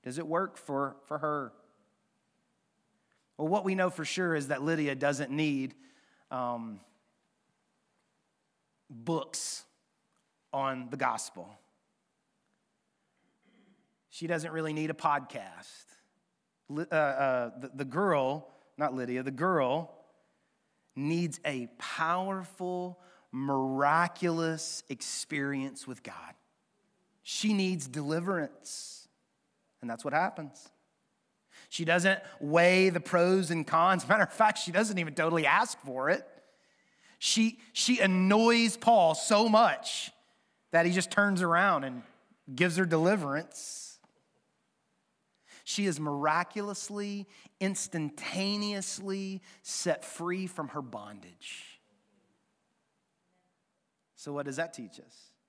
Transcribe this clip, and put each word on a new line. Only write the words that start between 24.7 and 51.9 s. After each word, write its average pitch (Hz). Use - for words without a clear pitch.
experience 139
with 127
God. -
She -
needs 185
deliverance. 156
And 120
that's 113
what 143
happens. 160
She 165
doesn't 180
weigh 175
the 175
pros 180
and 160
cons. 165
<laughs> -
Matter 208
of -
fact, 214
she -
doesn't 208
even 156
totally 165
ask 190
for 135
it. -
She, 226
she 240
annoys 214
Paul 185
so 220
much 214
that 165
he 175
just 180
turns 202
around 170
and 123
gives 170
her 185
deliverance. 160
She 202
is 160
miraculously, 196
instantaneously 190
set -
free 180
from 151
her 143
bondage. 104